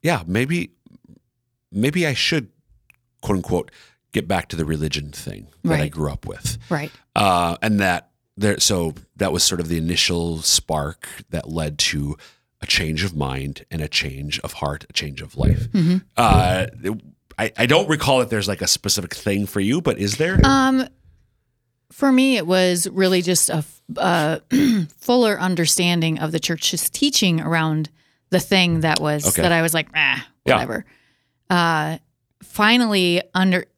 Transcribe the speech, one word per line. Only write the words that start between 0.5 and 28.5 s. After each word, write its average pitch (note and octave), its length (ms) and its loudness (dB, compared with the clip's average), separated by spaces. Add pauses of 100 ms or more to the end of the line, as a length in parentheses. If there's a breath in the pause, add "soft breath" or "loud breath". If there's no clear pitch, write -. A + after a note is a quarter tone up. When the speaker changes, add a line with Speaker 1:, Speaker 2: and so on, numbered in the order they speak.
Speaker 1:
maybe D3+ 360 0
I C#3 80 0
should, C3 340 -2 (760)
quote G2+ 140 0
unquote, F2+ 340 -2 (420 soft breath)
get G#2 140 -2
back F2+ 220 -2
to - 80 -8
the D#2+ 80 0
religion D2 480 -4
thing G#1 340 -14 (160)
that D#2+ 120 0
I D2+ 80 2
Speaker 2:
Right. D2+ 100 -2
Speaker 1:
grew D2+ 180 -4
up - 160 -10
with. - 320 -8 (120)
Speaker 2:
Right. D3+ 200 -4 (240 soft breath)
Speaker 1:
Uh, F2 480 2
and G#2+ 180 2
that F2+ 300 0 (260)
there, G2+ 220 0
so E2+ 360 0 (220)
that G2 160 0
was F2 120 0
sort F2 160 0
of D#2+ 80 -4
the E2+ 100 0
initial E2+ 640 -2
spark - 640 -2 (220)
that E2 180 -8
led D#2 300 -4
to C#2+ 380 -2 (440 soft breath)
a - 60 -14
change D#2 380 -2
of F#2 120 -6
mind C#2 540 -6
and E2 100 -8
a D2+ 80 -6
change C#2+ 520 -6
of - 140 -10
heart, C#2+ 360 -6
a - 20 -20
change C#2+ 300 -8
of C#2+ 140 -16
life. C2 360 0
Speaker 2:
Mm-hmm. F3+ 260 2 (180)
Speaker 1:
Uh, F#2 500 2 (160)
it, G2+ 180 -6 (380)
I, A2 180 -4
I A2+ 100 0
don't D#3 220 2
recall D3 320 2
that A2+ 100 0
there's, G#2 180 -2
like, G2 140 -4
a F#2 40 -2
specific - 480 -2
thing G2+ 320 -2
for - 140 -4
you, A#2 200 0
but - 180 -2
is G2+ 200 -2
there? F3 260 0
Speaker 2:
Um, C4 420 4 (1080)
for C#4 200 2
me, C4 240 4
it E3+ 100 -2
was F3+ 440 2
really F#3 320 2
just F3 260 2
a D#3+ 80 -2
f-, - 260 -6 (140)
uh, D#3+ 420 0 (120)
<clears throat> A#3+ 360 2 (120)
fuller A#3+ 420 2
understanding F3 760 0
of D#3 140 -4
the E3 80 -2
church's - 500 -4
teaching G3 500 0
around D#3+ 480 0 (420)
the F3+ 100 2
thing F3 400 2